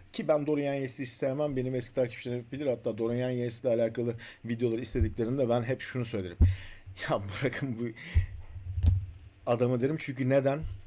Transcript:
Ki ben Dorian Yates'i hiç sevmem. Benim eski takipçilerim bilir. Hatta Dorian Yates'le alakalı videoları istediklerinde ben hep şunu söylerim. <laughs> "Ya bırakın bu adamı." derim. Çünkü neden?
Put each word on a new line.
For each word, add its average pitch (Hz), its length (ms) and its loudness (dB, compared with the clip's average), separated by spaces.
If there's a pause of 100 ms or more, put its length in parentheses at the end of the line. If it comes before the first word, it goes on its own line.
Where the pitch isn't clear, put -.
(140)
Ki 165 140 -4
ben 151 200 2
Dorian 143 260 0
Yates'i 135 300 -4
hiç 120 60 -6
sevmem. 143 460 -2
Benim 131 200 0
eski 123 200 -6
takipçilerim 120 560 -2
bilir. 143 160 -4
Hatta 113 300 -2
Dorian 120 320 0
Yates'le 120 360 -4
alakalı 117 500 2 (300)
videoları 117 360 0
istediklerinde 123 680 2
ben 120 140 4
hep 127 180 -2
şunu 123 240 -4
söylerim. 92 320 -4 (320)
<laughs> - 400 -10
"Ya 120 120 2 (200)
bırakın 131 380 0
bu 120 40 -4 (1600)
adamı." 123 360 4
derim. 143 180 2
Çünkü 127 300 -2
neden? 139 300 4 (280)